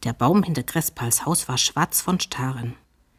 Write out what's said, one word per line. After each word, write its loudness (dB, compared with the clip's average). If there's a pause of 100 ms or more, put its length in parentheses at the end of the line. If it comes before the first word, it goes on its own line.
Der -2
Baum 4
hinter 0
Crespals -2
Haus 0
war -2
schwarz 0
von 0
Staren. -4 (460)